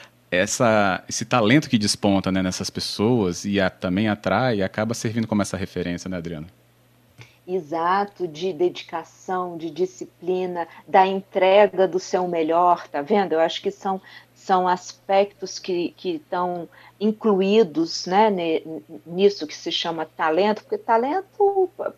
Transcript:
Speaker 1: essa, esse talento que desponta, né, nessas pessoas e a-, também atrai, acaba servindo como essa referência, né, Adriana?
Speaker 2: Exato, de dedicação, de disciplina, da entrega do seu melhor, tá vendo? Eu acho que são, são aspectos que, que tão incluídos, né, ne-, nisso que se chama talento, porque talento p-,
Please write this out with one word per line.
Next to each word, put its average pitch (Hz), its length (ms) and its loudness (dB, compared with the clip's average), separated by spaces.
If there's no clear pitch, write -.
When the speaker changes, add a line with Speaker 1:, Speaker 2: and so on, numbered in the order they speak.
Speaker 1:
essa, 101 800 2
esse 113 160 -6
talento 127 460 2
que 123 80 2
desponta, 101 520 0
né, 95 120 0
nessas 92 280 -4
pessoas 101 760 -2
e 101 120 0
a-, 92 120 2
também 101 380 -2
atrai, 104 540 0
acaba 107 320 -4
servindo 113 320 -4
como 104 160 0
essa 92 140 -4
referência, 87 520 -6
né, 92 100 -6
Adriana? 82 280 -10
Speaker 2:
Exato, 180 800 -2
de 165 240 -6
dedicação, 175 1040 -4
de 160 140 -8
disciplina, 180 960 -4
da 190 200 6
entrega 190 840 4
do 175 100 -2
seu 180 300 -2
melhor, 170 600 2
tá 147 120 -6
vendo? 180 320 0
Eu 160 80 2
acho 165 220 0
que 196 80 -2
são, 190 320 -6
são 185 340 0
aspectos 196 880 -2
que, 175 380 -4
que 175 220 -6
tão 180 400 -4
incluídos, 208 1040 0
né, 196 240 4
ne-, 170 340 -2
nisso 185 400 2
que - 100 -12
se 165 160 -8
chama 165 320 -6
talento, 180 580 0
porque - 140 -8
talento 359 1000 0
p-, - 240 -6